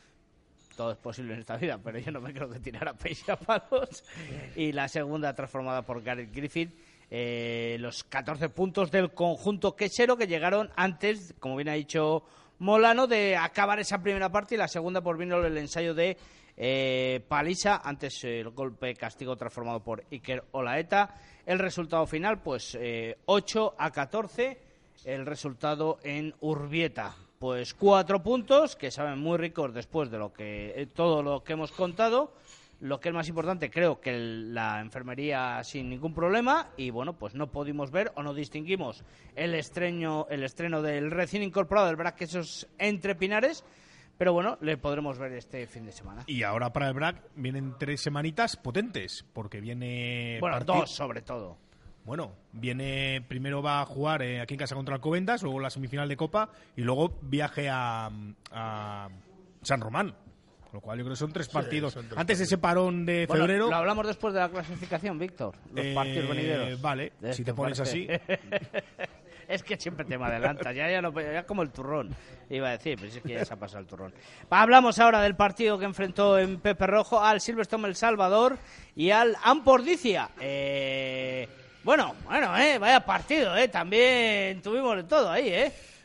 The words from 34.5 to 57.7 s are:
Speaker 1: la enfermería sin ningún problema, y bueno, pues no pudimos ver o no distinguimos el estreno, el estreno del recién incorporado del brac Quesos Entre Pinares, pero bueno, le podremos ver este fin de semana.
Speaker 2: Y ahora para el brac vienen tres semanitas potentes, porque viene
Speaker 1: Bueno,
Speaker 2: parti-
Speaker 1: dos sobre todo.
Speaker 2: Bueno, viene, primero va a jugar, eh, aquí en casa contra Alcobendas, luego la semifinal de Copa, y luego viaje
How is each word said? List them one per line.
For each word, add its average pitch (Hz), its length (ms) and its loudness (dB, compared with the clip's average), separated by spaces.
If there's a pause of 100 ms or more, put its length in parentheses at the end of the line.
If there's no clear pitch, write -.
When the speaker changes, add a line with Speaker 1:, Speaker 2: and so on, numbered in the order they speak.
Speaker 1:
la 110 260 -2
enfermería 127 840 -4
sin 127 260 -8
ningún 147 240 -6
problema, 233 640 2
y 131 100 -4
bueno, 123 300 -4
pues 101 160 -8
no 139 160 -6
pudimos 143 400 -6
ver 196 240 -2
o 143 80 -6
no 147 100 -6
distinguimos 151 720 -6 (320)
el 170 180 -2
estreno, 160 760 -4
el 143 140 -4
estreno 165 360 -4
del 147 300 -2
recién 180 320 -2
incorporado 190 460 4
del 160 80 0
brac 170 200 -4
Quesos 170 520 -8 (100)
Entre 202 360 0
Pinares, 208 500 0 (520)
pero 180 160 4
bueno, 180 300 2
le 151 160 0
podremos 143 400 -4
ver 131 140 -8
este 123 340 -10
fin 113 180 -14
de 101 80 -14
semana. 101 340 -14
Speaker 2:
Y 123 160 -2
ahora 117 300 0
para 139 160 0
el 131 60 0
brac 160 280 -2 (140)
vienen 135 420 -4
tres 143 220 -4
semanitas 156 560 -2
potentes, 131 760 -6
porque 104 260 -10
viene 120 800 -6
Speaker 1:
Bueno, 175 160 -2
Speaker 2:
parti- 123 100 -4 (140)
Speaker 1:
dos 151 100 -2
sobre 120 300 -6
todo. 104 380 -10 (480)
Speaker 2:
Bueno, 123 260 -8 (200)
viene, 135 760 -4
primero 139 320 -6
va 143 220 0
a - 20 -4
jugar, 147 380 -2
eh, 123 180 -4
aquí 120 140 -8
en 139 60 -6
casa 135 140 -6
contra 139 200 -6
Alcobendas, 180 480 0
luego 135 180 -4
la 135 80 -2
semifinal 135 400 -4
de 143 80 -4
Copa, 208 320 0 (280)
y 123 40 -4
luego 131 400 2
viaje 143 500 -2